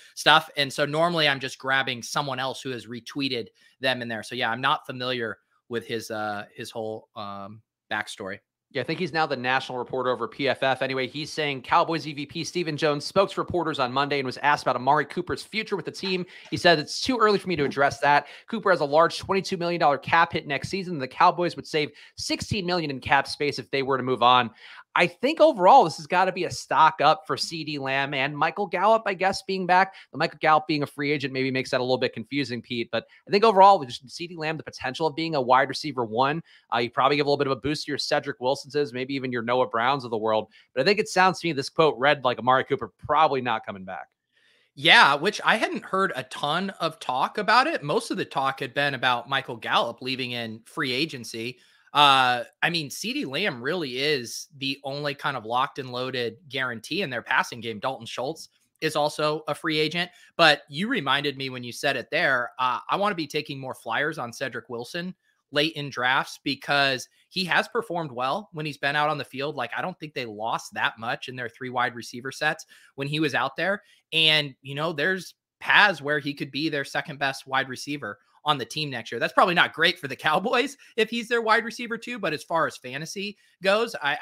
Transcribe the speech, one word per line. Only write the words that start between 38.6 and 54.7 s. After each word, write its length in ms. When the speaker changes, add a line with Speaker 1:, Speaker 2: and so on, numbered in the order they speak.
Speaker 2:
maybe 220
even 180
your 120
Noah 260
Browns 340
of 80
the 60
world. 340
But 60
I 20
think 160
it 80
sounds 320
to 80
me, 60
this 160
quote 280
read 280
like 120
Amari 280
Cooper 320
probably 420
not 260
coming 200
back. 240
Speaker 1:
Yeah, 400
which 300
I 100
hadn't 300
heard 320
a 60
ton 460
of 180
talk 380
about 280
it. 160
Most 300
of 60
the 80
talk 340
had 140
been 200
about 360
Michael 260
Gallup 460
leaving 300
in 340
free 260
agency. 680
Uh, 520
I 60
mean, 200
CeeDee 380
Lamb 340
really 360
is 500
the 260